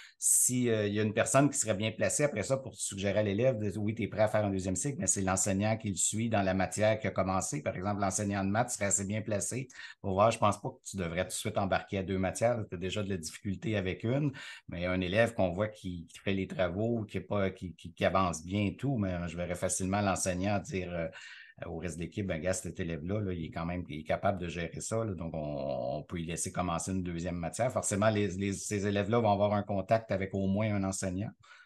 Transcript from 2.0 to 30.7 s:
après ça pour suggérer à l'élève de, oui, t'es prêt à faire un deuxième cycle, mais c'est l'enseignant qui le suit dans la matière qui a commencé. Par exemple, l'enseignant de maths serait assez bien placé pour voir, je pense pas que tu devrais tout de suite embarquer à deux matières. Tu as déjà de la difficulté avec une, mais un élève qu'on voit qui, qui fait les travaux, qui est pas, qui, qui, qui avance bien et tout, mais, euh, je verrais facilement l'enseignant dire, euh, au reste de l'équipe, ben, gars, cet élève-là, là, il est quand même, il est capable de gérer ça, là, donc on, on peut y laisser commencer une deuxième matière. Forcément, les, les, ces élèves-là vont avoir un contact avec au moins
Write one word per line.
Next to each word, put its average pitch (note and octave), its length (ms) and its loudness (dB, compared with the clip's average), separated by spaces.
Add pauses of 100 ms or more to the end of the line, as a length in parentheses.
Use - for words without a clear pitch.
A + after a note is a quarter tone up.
après A2+ 180 0
ça B2+ 140 0
pour A2 180 -8
suggérer G2 440 -2
à G#2+ 40 4
l'élève A2 360 2
de, G#2 200 -2
oui, G#2+ 160 0
t'es G#2 120 -2
prêt G2 160 0
à G#2+ 60 4
faire G#2+ 180 2
un G2 40 2
deuxième F#2+ 260 0
cycle, C#3+ 220 -2
mais F#2 80 -2
c'est G2+ 140 2
l'enseignant G2 560 2
qui G#2+ 140 -4
le F2+ 60 -2
suit A2+ 340 0
dans G#2 100 4
la F#2+ 140 2
matière G#2 440 2
qui - 80 -4
a F2+ 40 0
commencé. F#2+ 520 0
Par - 140 -2
exemple, G2 240 -2
l'enseignant G2 440 0
de G2 40 0
maths A2 220 2
serait - 160 -2
assez G2 180 2
bien G#2 160 -2
placé A2 480 -4 (320)
pour G2 120 -2
voir, G#2 180 6
je A2+ 80 0
pense G#2 200 4
pas - 120 -6
que - 180 -16
tu - 80 -8
devrais F2 280 0
tout - 40 -10
de - 60 -8
suite - 240 -2
embarquer F#2+ 400 0
à F#2+ 40 -2
deux F#2 160 -2
matières. A2 520 2
Tu F#2 60 -8
as - 20 -6
déjà F#2 240 -4
de F#2+ 80 -4
la F#2+ 80 -2
difficulté F#2+ 580 -4
avec F#2 280 -2
une, C3+ 280 0 (360)
mais F2 180 -4
un F#2 160 2
élève G#2+ 320 4
qu'on F#2 160 2
voit G2 180 0
qui, F2 380 -10
qui - 120 -20
fait G2 140 -2
les F#2+ 140 0
travaux, A2 580 0
qui G2+ 140 -6
est - 20 -4
pas, G2 300 0
qui, F#2 240 -10
qui, - 180 -16
qui - 140 -2
avance F2 400 4
bien G2+ 180 2
et F2+ 120 0
tout, C3+ 200 -2
mais, F#2+ 160 0
euh, F2 140 -2
je E2 100 -6
verrais F2 200 -2
facilement F#2+ 440 0
l'enseignant F#2+ 600 2
dire, F2+ 340 -4
euh, E2 140 -2 (580)
au E2+ 100 -8
reste D#2+ 200 -6
de E2+ 60 -6
l'équipe, G2 240 -4
ben, E2+ 140 -2
gars, F#2 140 0
cet - 260 -6
élève-là, F2 400 -2
là, F#2 120 -2
il E2+ 120 -4
est D2+ 60 -8
quand E2 160 -4
même, F2 220 -4
il D2+ 120 -8
est - 40 -12
capable F#2+ 340 0
de F2+ 100 -4
gérer E2 320 -6
ça, A2+ 240 -2
là, G#2+ 80 -4
donc E2 220 -6
on, C#2 640 -4
on D2+ 40 -8
peut F2 160 -8
y E2 60 -4
laisser E2+ 260 -4
commencer F2+ 400 -2
une F#2+ 120 -2
deuxième F2 340 -4
matière. F2 340 -2
Forcément, G#2 380 2
les, G#2 200 2
les, F#2+ 260 -2
ces G2+ 320 -2
élèves-là G2+ 340 2
vont G#2+ 100 4
avoir G2+ 220 4
un G#2 100 2
contact G#2 480 0
avec F#2+ 240 -2
au G2 120 2
moins G#2 280 2